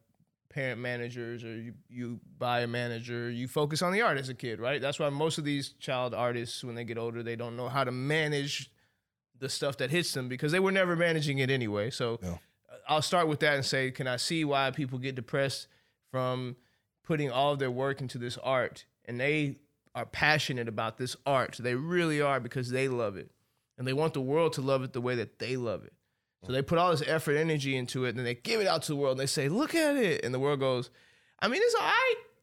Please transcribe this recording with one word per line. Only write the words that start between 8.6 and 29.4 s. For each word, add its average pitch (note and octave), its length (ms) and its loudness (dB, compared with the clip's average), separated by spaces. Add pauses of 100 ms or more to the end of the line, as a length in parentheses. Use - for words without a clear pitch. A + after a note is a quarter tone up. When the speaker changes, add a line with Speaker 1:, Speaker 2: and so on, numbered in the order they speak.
Speaker 1:
the B2+ 120 -6
stuff C#3+ 280 -2
that C3 140 -2
hits E3+ 220 0
them B2+ 160 -4
because D3 240 -2
they F#3 80 4
were F#3+ 100 4
never F#3 240 4
managing D#3+ 440 2
it C3 100 2
anyway. A2 400 0
So A#2 340 -2
Speaker 2:
Yeah. E2+ 140 -4 (500)
Speaker 1:
I'll D3+ 140 4
start F3 260 4
with D3+ 140 2
that D3 140 6
and C3+ 100 0
say, C3 260 2
can C3 160 -4
I B2 100 0
see D#3+ 280 0
why C3+ 260 2
people C3 280 -4
get C3 160 -6
depressed C3+ 520 -2 (440)
from B2+ 440 -2 (480)
putting D3 280 0
all C#3 220 4
of C#3 60 -2
their C3 120 0
work C3+ 300 -2
into B2+ 160 -6
this A#2+ 200 -6
art? B2 480 -2 (200)
And A#2+ 140 -6
they D3 380 0 (360)
are A#2+ 120 -6
passionate C#3+ 640 2
about A2+ 300 -2
this B2 180 -4 (100)
art. C3+ 340 2
They A#2+ 160 0
really D#3+ 460 2
are, C#3 180 2
because B2 300 -4
they C3 180 0
love A#2 300 -2
it. - 140 -12 (460)
And B2+ 100 -6
they C3 60 0
want D#3 200 2
the C#3+ 80 0
world D#3 320 4
to C#3 80 -4
love C3+ 220 2
it C3+ 100 -6
the B2 80 -4
way B2 140 0
that A2+ 240 -4
they B2 180 -2
love A2 260 -4
it. - 100 -20 (520)
So B2 60 -4
they C3+ 100 2
put E3 160 2
all F3+ 140 6
this C#3+ 160 2
effort, D3+ 300 2
energy D3+ 380 0
into B2+ 300 -2
it, B2+ 40 0
and A2+ 100 -4
then B2 60 -2
they A#2+ 100 -2
give A3 260 0
it F#3+ 60 4
out E3 160 2
to - 80 -2
the D3 40 0
world, C#3 180 2
and B2+ 60 -4
they C#3 60 -2
say, C#3 240 0